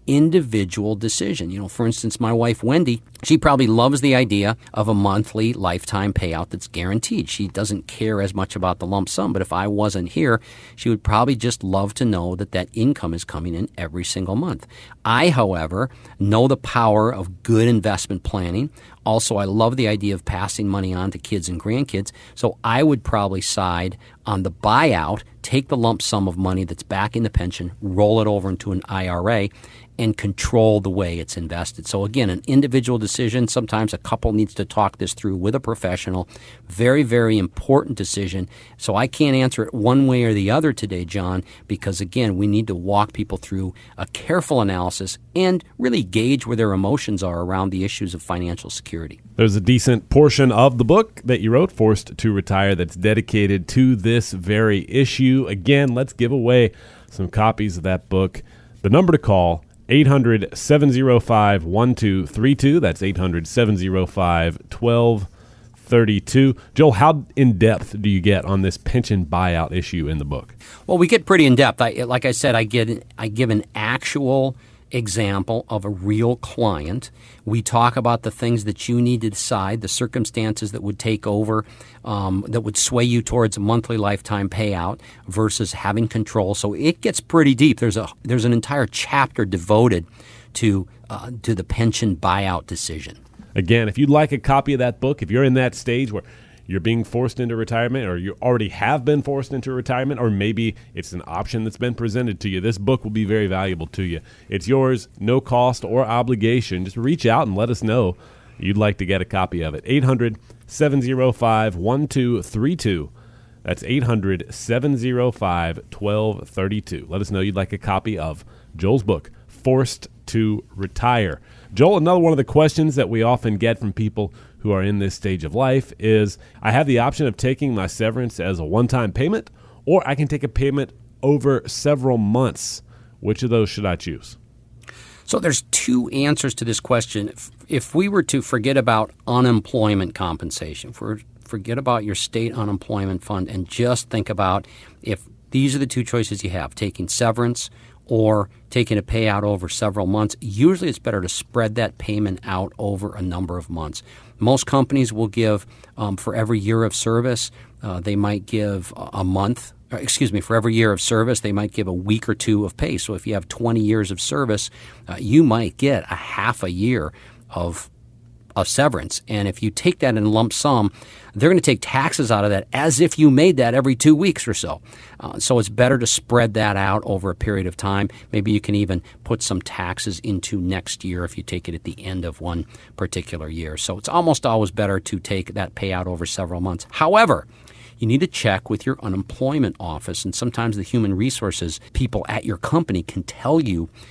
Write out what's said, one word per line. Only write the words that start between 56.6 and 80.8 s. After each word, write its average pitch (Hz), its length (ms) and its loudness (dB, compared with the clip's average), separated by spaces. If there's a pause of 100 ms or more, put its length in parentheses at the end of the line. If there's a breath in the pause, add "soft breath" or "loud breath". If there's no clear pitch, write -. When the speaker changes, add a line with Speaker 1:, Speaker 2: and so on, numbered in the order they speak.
Speaker 2:
some 92 200 -6
copies 104 480 0
of 82 60 -6
that 92 260 -2
book. 95 340 0 (380 soft breath)
The 98 80 0
number 170 240 6
to 151 40 6
call, 87 460 2 (260)
eight 139 180 6
hundred 117 500 4
seven 147 340 4
zero 127 280 4
five 104 460 4
one 113 300 2
two 95 320 2
three 127 280 2
two. 139 240 4
That's 95 220 0
eight 95 160 -2
hundred 85 300 -2
seven 110 300 4
zero 92 280 0
five 85 520 0 (120)
twelve 117 580 2 (480 soft breath)
thirty-two. 117 800 4 (180 loud breath)
Joel, 147 200 8
how 143 320 4 (100)
in-depth 110 680 2
do 104 80 2
you 95 120 4
get 95 240 4
on 98 160 0
this 95 160 0
pension 107 480 0
buyout 87 460 0
issue 85 360 -4
in 78 100 -2
the 71 80 -4
book? 71 300 -8 (320 loud breath)
Speaker 1:
Well, 180 100 4
we 170 100 6
get 175 180 2
pretty 175 200 6
in-depth. 127 360 6
I, 117 80 2 (140)
like 123 220 -2
I 131 60 2
said, 123 240 0
I 113 80 2
get, 110 420 -2 (120)
I 113 100 -6
give 110 220 0
an - 160 0 (100)
actual 131 800 0 (360 soft breath)
example 107 760 -2
of 107 160 -6
a 104 60 -6
real 107 480 0
client. 98 720 -4 (320 loud breath)
We 110 180 0
talk 120 360 2
about 120 240 2
the 110 100 -4
things 117 340 -2
that 104 220 -6
you 120 140 2
need 120 200 2
to 110 100 -2
decide, 104 500 -4
the 95 60 -6
circumstances 110 840 -2
that - 120 -10